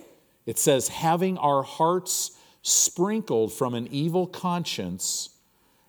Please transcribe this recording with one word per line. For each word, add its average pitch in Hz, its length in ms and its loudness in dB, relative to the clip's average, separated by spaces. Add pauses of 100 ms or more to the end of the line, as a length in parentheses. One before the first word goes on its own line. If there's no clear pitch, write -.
(460)
It - 120 -6
says, 135 300 4
"Having 175 500 0
our 139 240 2
hearts 175 680 0 (320)
sprinkled 170 880 2
from 123 220 -2
an 117 140 -4
evil 165 380 0
conscience 165 1040 -4 (580)